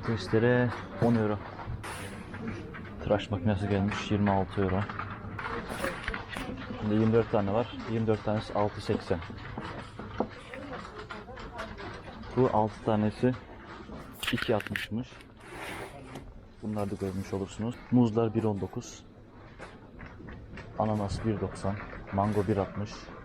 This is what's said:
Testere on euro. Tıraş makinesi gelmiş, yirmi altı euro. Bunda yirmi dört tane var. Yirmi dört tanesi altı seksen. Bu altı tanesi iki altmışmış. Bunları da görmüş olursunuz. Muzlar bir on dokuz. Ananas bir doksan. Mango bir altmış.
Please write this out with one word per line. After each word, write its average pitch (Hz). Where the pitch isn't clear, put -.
Testere 120
on 120
euro. 107
Tıraş -
makinesi 98
gelmiş, 101
yirmi 101
altı 98
euro. 92
Bunda 107
yirmi 110
dört 113
tane 101
var. 120
Yirmi 113
dört 107
tanesi 107
altı 104
seksen. 98
Bu 127
altı 107
tanesi 107
iki 117
altmışmış. 104
Bunları 104
da 104
görmüş 95
olursunuz. 104
Muzlar 117
bir 110
on 101
dokuz. -
Ananas 107
bir 104
doksan. 95
Mango 101
bir 107
altmış. 98